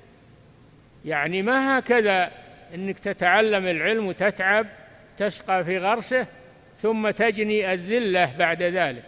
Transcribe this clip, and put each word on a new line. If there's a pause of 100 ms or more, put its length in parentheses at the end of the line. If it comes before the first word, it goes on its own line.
(1040)
يعني
ما
هكذا (440)
إنك
تتعلم
العلم
وتتعب (520)
تشقى
في
غرسه (560)
ثم
تجني
الذلة
بعد
ذلك